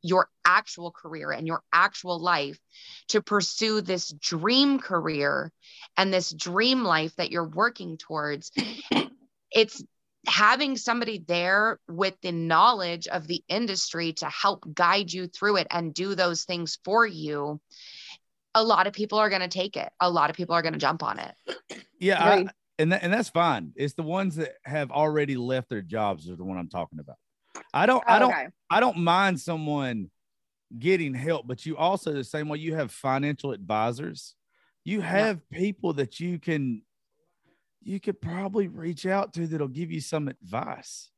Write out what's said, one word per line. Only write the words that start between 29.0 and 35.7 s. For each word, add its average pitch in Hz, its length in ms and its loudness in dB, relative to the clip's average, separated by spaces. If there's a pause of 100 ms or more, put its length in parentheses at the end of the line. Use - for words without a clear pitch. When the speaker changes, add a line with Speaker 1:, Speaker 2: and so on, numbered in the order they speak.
Speaker 2:
someone 143 680 -4 (680)
getting 156 360 0
help, 135 340 -4
but 123 180 -8
you 160 120 -6
also, 170 360 0
the 139 100 -4
same 151 240 -6
way 151 120 -4
you 160 160 -4
have 147 160 -2
financial 139 600 -2
advisors, 117 840 -4 (500)
you 202 140 -2
Speaker 1:
Yeah. 170 80 -4
Speaker 2:
have 196 420 0
people 185 440 -2